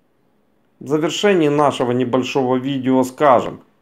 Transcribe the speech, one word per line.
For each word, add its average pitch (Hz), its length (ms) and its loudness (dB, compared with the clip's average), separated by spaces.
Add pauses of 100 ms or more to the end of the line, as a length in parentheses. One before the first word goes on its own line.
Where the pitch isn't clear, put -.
(800)
В - 80 -18
завершении 156 640 0
нашего 139 420 0
небольшого 127 640 -2
видео 131 480 0
скажем, 127 560 2 (220)